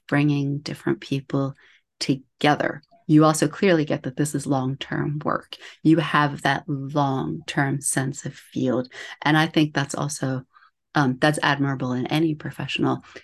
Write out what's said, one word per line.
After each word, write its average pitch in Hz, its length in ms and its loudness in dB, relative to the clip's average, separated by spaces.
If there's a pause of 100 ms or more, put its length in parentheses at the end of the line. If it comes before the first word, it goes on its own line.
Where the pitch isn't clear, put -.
bringing 143 500 2
different - 420 -4
people 135 540 -4 (460)
together. - 840 0 (240)
You 151 180 8
also 156 220 4
clearly 165 380 2
get 139 180 -4
that 131 140 -10
this 147 180 -2
is 139 120 -4
long-term 143 800 -4
work. - 320 -4 (260)
You 160 160 6
have 147 440 0
that 139 240 0
long-term 139 1120 -2
sense - 460 -4
of 135 80 -10
field. 127 540 -4 (340)
And 151 140 4
I 156 100 4
think 151 280 0
that's 143 200 -2
also, 131 480 -4 (520)
um, 131 260 2
that's 156 220 4
admirable 135 500 0
in 123 160 -4
any 156 260 0
professional. 139 680 -4 (200)